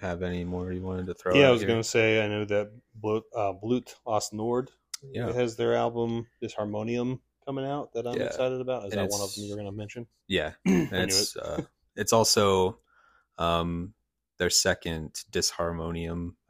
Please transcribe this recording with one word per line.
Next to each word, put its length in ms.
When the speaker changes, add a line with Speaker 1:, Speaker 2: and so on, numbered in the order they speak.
Speaker 1:
have 200
any 220
more 300
you 80
wanted 260
to 60
throw 200
Speaker 2:
Yeah, 120
Speaker 1:
out 40
Speaker 2:
I 20
was 100
Speaker 1:
here? 80
Speaker 2:
gonna 140
say, 400
I 40
know 180
that 260
Blut, 280
uh, 180
Blut 420
aus 280
Nord 380
Speaker 1:
Yeah. 300
Speaker 2:
has 240
their 200
album 520
Disharmonium 760
coming 200
out 280
that 120
I'm 120
Speaker 1:
Yeah. 80
Speaker 2:
excited 360
about. 260
Is 60
Speaker 1:
And 80
Speaker 2:
that 80
one 120
of 60
Speaker 1:
it's 80
Speaker 2:
them 100
you 60
were 60
gonna 140
mention? 360
Speaker 1:
Yeah. 320
Speaker 2:
<clears throat> 60
I 60
Speaker 1:
And 200
Speaker 2:
knew 120
Speaker 1:
it's, 320
Speaker 2:
it. 80
Speaker 1:
uh, 180
it's 180
also, 640
um, 560
their 120
second 840
Disharmonium 1040